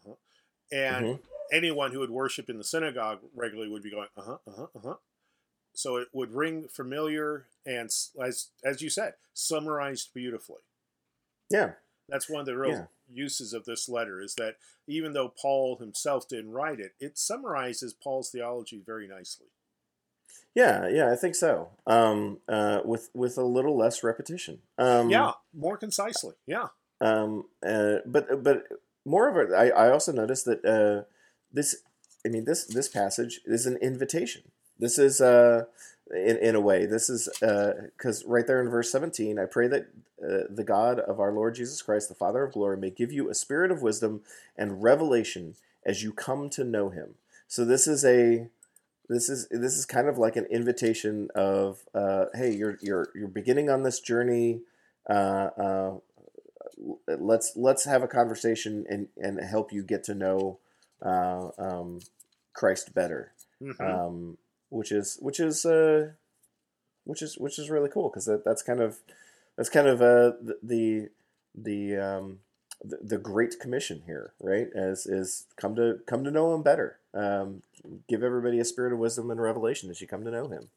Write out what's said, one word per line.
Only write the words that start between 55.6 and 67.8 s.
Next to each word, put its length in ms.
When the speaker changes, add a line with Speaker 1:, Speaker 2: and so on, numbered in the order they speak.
Speaker 2:
let's, 360
let's 300
have 180
a 40
conversation 800
and, 180
and 240
help 320
you 100
get 220
to 100
know, 440
uh, 560
um, 420
Christ 400
better." 400
Speaker 1:
Mm-hmm. 220
Speaker 2:
Um, 540
which 220
is, 300
which 180
is, 260
uh, 460
which 160
is, 160
which 200
is 120
really 200